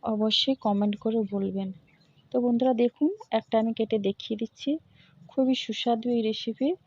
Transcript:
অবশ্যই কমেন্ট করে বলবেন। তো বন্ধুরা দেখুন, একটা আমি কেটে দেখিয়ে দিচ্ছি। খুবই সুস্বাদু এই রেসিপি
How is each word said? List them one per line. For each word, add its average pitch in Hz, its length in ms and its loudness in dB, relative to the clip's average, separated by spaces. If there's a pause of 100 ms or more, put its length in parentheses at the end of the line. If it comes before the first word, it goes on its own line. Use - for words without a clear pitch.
অবশ্যই 220 540 0
কমেন্ট 208 400 0
করে 226 220 -2 (120)
বলবেন। 196 380 -4 (640)
তো - 80 0
বন্ধুরা 240 340 2
দেখুন, 240 360 2 (200)
একটা 226 280 -2
আমি 226 140 0
কেটে 220 260 0
দেখিয়ে 202 380 -4
দিচ্ছি। - 340 -6 (580)
খুবই 262 260 2
সুস্বাদু 233 540 -2
এই 240 140 2
রেসিপি 220 460 -2 (180)